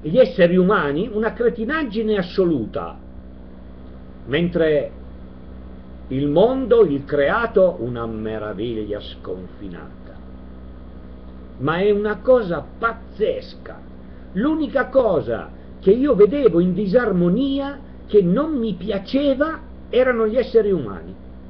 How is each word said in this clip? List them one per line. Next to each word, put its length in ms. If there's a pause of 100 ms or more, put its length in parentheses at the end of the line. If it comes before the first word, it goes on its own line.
gli 160
esseri 380
umani, 560
una 200
cretinaggine 840
assoluta, 800 (1300)
mentre 680 (1160)
il 180
mondo, 580
il 200
creato, 760
una 260
meraviglia 920
sconfinata? 1160 (1400)
Ma 200
è 120
una 260
cosa 480 (140)
pazzesca. 1000 (560)
L'unica 520
cosa 640 (300)
che 100
io 240
vedevo 460
in 120
disarmonia, 1080 (280)
che 160
non 340
mi 180
piaceva, 880 (300)
erano 360
gli 100
esseri 340
umani. 440 (360)